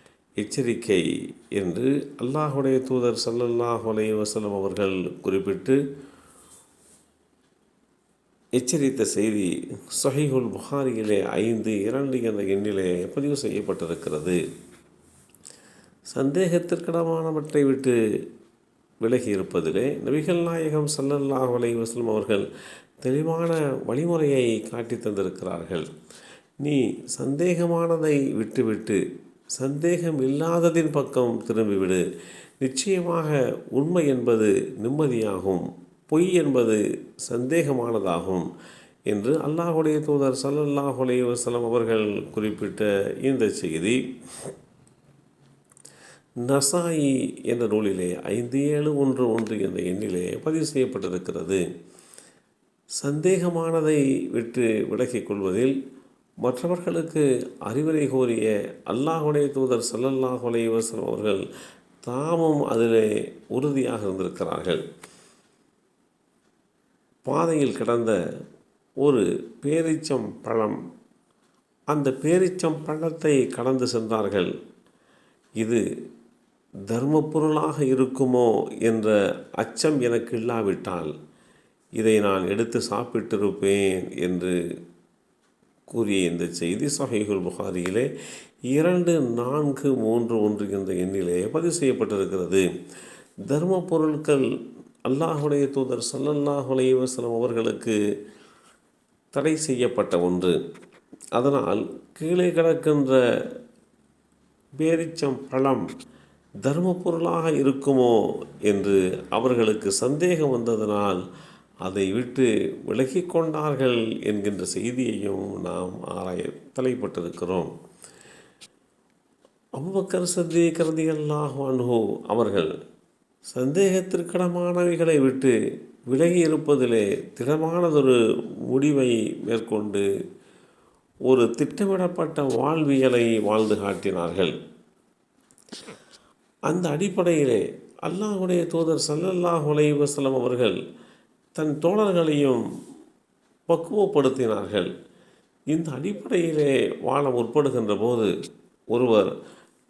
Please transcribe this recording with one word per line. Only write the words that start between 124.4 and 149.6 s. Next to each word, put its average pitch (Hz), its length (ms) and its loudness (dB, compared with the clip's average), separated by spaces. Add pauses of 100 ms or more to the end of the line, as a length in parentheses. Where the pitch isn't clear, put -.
விட்டு 131 640 2 (200)
விலகி 165 400 4
இருப்பதிலே 127 960 2
திடமானதொரு 151 1040 4 (120)
முடிவை 127 840 2
மேற்கொண்டு 104 920 -2 (880)
ஒரு 123 320 4
திட்டமிடப்பட்ட 175 920 -2
வாழ்வியலை 131 1000 2
வாழ்ந்து 104 380 2
காட்டினார்கள். 90 800 -2 (2000)
அந்த 170 280 -2
அடிப்படையிலே 151 920 2 (280)
அல்லாஹுடைய 180 600 -2
தூதர் 160 420 0
ஸல்லல்லாஹு 170 640 0
அலைஹி 147 320 4
வஸல்லம் 139 280 0
அவர்கள் 120 520 2 (640)
தன் 151 260 -2
தோழர்களையும் 156 920 4 (1000)
பக்குவப்படுத்தினார்கள். 127 1300 0 (680)
இந்த 160 260 0
அடிப்படையிலே 151 960 0 (120)
வாழ 139 280 0
முற்படுகின்ற 120 680 0
போது 110 420 0 (460)
ஒருவர் 113 500 4 (540)